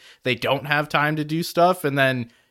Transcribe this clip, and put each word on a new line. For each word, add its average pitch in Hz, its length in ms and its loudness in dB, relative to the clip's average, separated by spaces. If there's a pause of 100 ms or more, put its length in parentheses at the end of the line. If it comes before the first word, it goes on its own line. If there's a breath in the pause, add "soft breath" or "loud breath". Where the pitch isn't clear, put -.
(240 soft breath)
they 127 120 0
don't 123 300 -2
have 147 220 0
time 151 300 0
to 151 80 -4
do 156 180 -2
stuff, 175 400 2
and 143 140 -2
then 131 340 0 (200 soft breath)